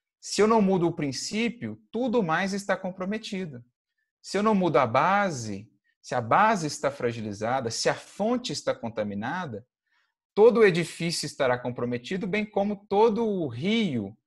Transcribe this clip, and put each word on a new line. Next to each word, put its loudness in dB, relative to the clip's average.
se -4
eu 6
não 6
mudo 4
o -2
princípio, -4
tudo 0
mais -2
está -2
comprometido. -8
Se -6
eu 2
não 4
mudo 2
a 6
base, 0
se -8
a -2
base 2
está -4
fragilizada, -4
se -2
a 2
fonte -4
está -4
contaminada, -6
todo 8
o 8
edifício 0
estará 0
comprometido, -6
bem -2
como -4
todo 2
o -2
rio -2